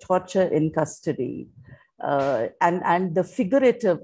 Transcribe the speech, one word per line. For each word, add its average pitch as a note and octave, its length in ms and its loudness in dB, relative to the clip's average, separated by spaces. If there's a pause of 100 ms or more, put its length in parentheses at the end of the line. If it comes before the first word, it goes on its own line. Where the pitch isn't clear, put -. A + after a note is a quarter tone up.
torture F#3 480 0
in D#3 220 0
custody, D3+ 800 -4 (540)
uh, C3+ 440 0 (140)
and, F3 240 2
and F3 300 0
the F3+ 100 2
figurative A#3 800 2